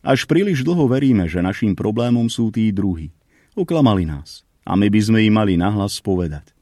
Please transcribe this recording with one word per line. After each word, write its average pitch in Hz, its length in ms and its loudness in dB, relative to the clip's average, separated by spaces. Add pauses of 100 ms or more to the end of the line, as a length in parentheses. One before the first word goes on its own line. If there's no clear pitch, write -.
Až 131 240 0
príliš 165 400 0
dlho 160 240 0
veríme, 123 400 2
že 87 160 -2
naším 95 320 -2
problémom 120 560 0
sú 113 160 -2
tí 110 240 0
druhí. 92 400 -4 (400)
Oklamali 131 560 2
nás. 73 400 -12 (160)
A 92 160 -2
my 104 80 2
by 107 160 2
sme 110 240 2
im 107 80 4
mali 98 240 2
nahlas 101 400 -2
povedať 87 600 -4